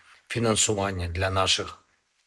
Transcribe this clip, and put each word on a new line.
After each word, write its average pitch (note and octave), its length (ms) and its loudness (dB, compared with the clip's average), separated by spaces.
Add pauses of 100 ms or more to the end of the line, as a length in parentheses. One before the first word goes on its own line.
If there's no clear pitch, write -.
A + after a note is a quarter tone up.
(280)
фінансування G2+ 800 0
для F#2+ 220 -2
наших, F#2+ 540 0 (440)